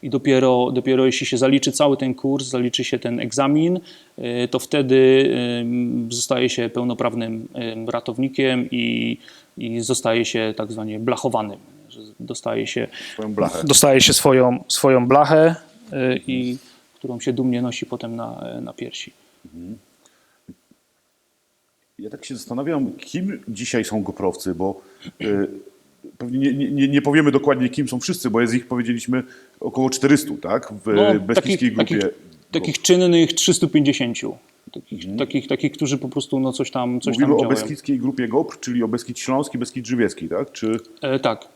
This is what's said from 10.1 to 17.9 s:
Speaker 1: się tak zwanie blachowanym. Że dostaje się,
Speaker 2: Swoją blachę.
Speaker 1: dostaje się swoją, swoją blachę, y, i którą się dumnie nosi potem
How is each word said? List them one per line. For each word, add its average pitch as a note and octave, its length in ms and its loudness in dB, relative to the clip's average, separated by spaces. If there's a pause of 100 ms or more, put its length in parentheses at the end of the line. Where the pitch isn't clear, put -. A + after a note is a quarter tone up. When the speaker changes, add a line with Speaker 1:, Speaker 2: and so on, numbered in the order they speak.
Speaker 1:
się A2 320 -2
tak A2 140 -8
zwanie G#2+ 280 -8
blachowanym. A2+ 600 -2 (300)
Że - 100 -20 (200)
dostaje A2+ 480 -6
się, A#2 200 -6 (260)
Speaker 2:
Swoją G#2+ 200 -8
blachę. F2 340 -2
Speaker 1:
dostaje C3+ 340 6
się - 120 6
swoją, B2+ 540 4
swoją B2+ 400 4
blachę, D#3 480 6 (380)
y, C3 340 -2
i B2+ 300 -4 (380)
którą B2+ 240 -10
się C3+ 140 -4
dumnie B2 280 0
nosi B2 240 -4
potem A#2 300 -10